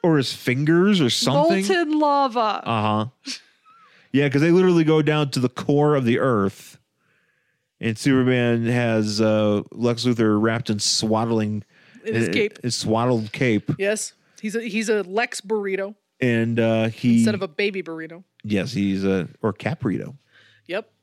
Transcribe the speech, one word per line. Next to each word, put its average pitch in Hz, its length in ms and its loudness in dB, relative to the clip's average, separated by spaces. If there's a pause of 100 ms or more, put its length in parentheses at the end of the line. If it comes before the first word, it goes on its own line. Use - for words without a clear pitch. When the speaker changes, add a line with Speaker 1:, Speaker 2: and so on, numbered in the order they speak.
Speaker 1:
Or 165 140 4
his 135 160 0
fingers 170 680 2
or 127 100 4
something? 196 580 2
Speaker 2:
Molten 311 320 0
lava. 262 680 0
Speaker 1:
Uh-huh. 107 380 0 (1040)
Yeah, 143 180 2
'cause 139 120 2
they 165 100 4
literally 180 320 6
go 156 200 4
down 151 280 0
to - 80 -4
the 127 100 0
core 147 460 0
of 135 100 0
the 117 140 2
earth. 104 600 -2 (1000)
And 110 180 -4
Superman 123 680 2
has, 113 540 0
uh, 107 420 2 (100)
Lex 117 320 -2
Luthor 113 360 2
wrapped 113 300 -2
in 107 80 -2
swaddling 110 880 -2 (420)
Speaker 2:
In 220 80 -6
his 113 140 0
Speaker 1:
in, 82 60 -4
Speaker 2:
cape. 208 280 -2
Speaker 1:
in 123 80 -4
swaddled 113 640 -2
cape. 120 440 0
Speaker 2:
Yes. 208 360 -4 (280)
He's 208 140 -10
a, 226 80 -4
he's 220 260 -6
a 214 140 0
Lex 208 380 -4
burrito. 196 560 -6 (240)
Speaker 1:
And, 117 400 0
uh, 113 300 2
he 117 260 2
Speaker 2:
Instead 214 180 4
of 190 80 -6
a 190 60 -6
baby 196 340 -4
burrito. 165 400 -12 (220)
Speaker 1:
Yes, 104 280 -2
he's 98 320 -2
a, 95 220 0 (160)
or 107 100 0
caprito. 104 640 -6 (540)
Speaker 2:
Yep. 180 200 -8 (140)